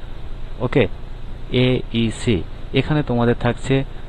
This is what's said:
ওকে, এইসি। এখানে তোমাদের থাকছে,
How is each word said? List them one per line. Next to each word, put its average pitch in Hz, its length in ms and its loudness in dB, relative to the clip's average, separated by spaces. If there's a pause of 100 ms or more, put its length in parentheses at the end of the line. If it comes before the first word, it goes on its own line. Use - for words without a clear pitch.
(600)
ওকে, 123 280 4 (640)
এইসি। 117 920 2 (300)
এখানে 147 300 2
তোমাদের 120 360 2
থাকছে, 131 440 2 (240)